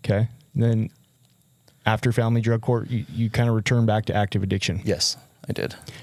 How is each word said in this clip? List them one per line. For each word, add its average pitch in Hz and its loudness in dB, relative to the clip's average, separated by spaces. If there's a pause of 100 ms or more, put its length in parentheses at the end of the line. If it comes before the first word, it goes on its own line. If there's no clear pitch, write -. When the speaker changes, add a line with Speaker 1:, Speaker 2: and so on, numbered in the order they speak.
Speaker 1:
Okay. 107 2 (240)
And 123 0
then 110 2 (960)
after 110 2
family 117 2
drug 113 2
court, 117 -2
you, 117 -4
you 113 0
kinda 120 2
return 113 2
back 107 2
to - -4
active 101 0
addiction. 98 -2
Speaker 2:
Yes, - -2 (320)
I - -6
did. - -6 (280)